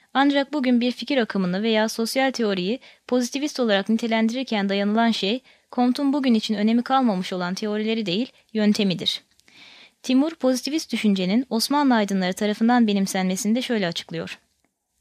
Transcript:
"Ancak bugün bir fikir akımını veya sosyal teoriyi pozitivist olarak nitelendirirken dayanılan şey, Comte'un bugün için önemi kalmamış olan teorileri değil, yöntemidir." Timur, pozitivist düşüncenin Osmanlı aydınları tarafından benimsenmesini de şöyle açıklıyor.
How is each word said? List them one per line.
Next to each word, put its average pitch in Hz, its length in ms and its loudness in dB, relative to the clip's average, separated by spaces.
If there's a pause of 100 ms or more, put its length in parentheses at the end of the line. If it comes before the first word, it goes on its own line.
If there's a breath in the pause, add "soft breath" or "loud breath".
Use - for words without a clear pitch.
(140 soft breath)
"Ancak 277 400 2
bugün 254 280 2
bir 247 100 0
fikir 269 260 -4
akımını 196 460 -2
veya 220 260 2
sosyal 262 420 -2
teoriyi 208 480 -2 (280 loud breath)
pozitivist 262 520 -2
olarak 202 300 2
nitelendirirken 226 800 0
dayanılan 208 420 2
şey, 214 280 -2 (320 soft breath)
Comte'un 254 420 0
bugün 269 200 2
için 220 220 0
önemi 220 280 2
kalmamış 233 500 0
olan 180 200 -4
teorileri 214 520 -4
değil, 202 260 -2 (220 soft breath)
yöntemidir." 208 680 0 (840 loud breath)
Timur, 277 320 2
pozitivist 262 560 -2
düşüncenin 202 580 2
Osmanlı 269 440 2
aydınları 196 400 0
tarafından 226 540 2
benimsenmesini 196 680 0
de 262 60 -2
şöyle 220 260 -2
açıklıyor. 165 520 -8 (600)